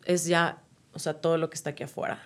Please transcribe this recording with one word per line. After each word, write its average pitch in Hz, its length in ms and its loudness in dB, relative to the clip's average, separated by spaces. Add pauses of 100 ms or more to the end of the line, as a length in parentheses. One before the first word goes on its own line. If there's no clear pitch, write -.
es 175 200 2
ya, 170 320 4 (360)
o - 60 -14
sea, 151 160 -2
todo 165 220 2
lo 160 140 0
que - 40 -12
está - 160 -6
aquí - 120 -8
afuera, - 420 -6